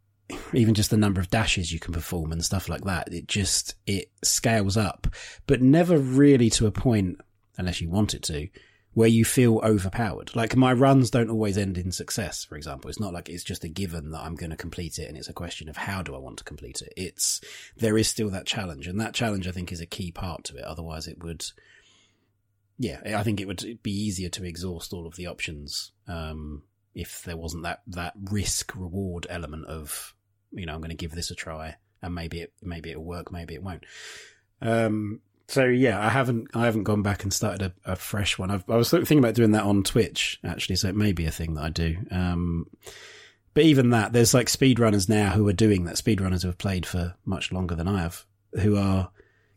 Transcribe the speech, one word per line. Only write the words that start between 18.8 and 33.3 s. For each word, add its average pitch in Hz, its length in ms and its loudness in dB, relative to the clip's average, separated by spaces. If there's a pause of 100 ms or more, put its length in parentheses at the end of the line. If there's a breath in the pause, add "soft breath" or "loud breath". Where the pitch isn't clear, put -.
and 92 120 -4
that 110 140 -4
challenge, 101 340 -2
I 92 40 -6
think, 87 200 -8
is 82 100 -10
a 85 40 -10
key 87 260 -10
part - 340 -10
to - 120 -12
it. - 60 -14
Otherwise 80 440 -10
it 85 160 -16
would, 82 220 -10 (1300 soft breath)
yeah, 110 200 -6 (180)
I 104 60 -2
think 104 160 0
it 98 80 -8
would 110 340 -10
be 107 100 -6
easier 98 380 -4
to 92 140 -10
exhaust 87 500 -10
all 85 140 -10
of 80 80 -18
the 87 120 -12
options, - 680 -10 (140)
um, 78 560 -10 (300)
if - 300 -12
there 85 140 -10
wasn't 82 260 -8
that, 85 240 -8
that 85 260 -8 (160)
risk - 460 -4
reward 90 540 -6
element 78 380 -8
of, - 460 -12 (380)
you 95 140 -10
know, 78 80 -8
I'm 80 80 -10
gonna 82 140 -8
give 82 160 -8
this 85 180 -8
a 87 60 -10
try, 78 400 -10 (260)
and 87 140 -8
maybe 85 240 -8
it, 85 140 -14 (100)
maybe 82 260 -10
it'll 78 140 -10
work, 87 280 -10